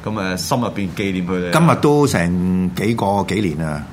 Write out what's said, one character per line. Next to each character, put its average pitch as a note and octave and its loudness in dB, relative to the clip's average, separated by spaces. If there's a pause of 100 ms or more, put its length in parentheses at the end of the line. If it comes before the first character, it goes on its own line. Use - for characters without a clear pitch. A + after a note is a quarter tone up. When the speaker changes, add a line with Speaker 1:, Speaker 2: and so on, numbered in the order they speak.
Speaker 1:
咁， G#2+ -4
誒， F#2+ -2
心 B2+ -2
入 A2+ -2
邊 G2 -4
紀 G2 -2
念 F#2 -2
佢 F2+ -2
哋。 - -
Speaker 2:
今 E3 6
日 B2+ 6
都 D3 4
成 F2+ 2
幾 A2+ 0
個 G2+ 0
幾 F#2 0
年 D#2+ -2
啊。 D2+ -6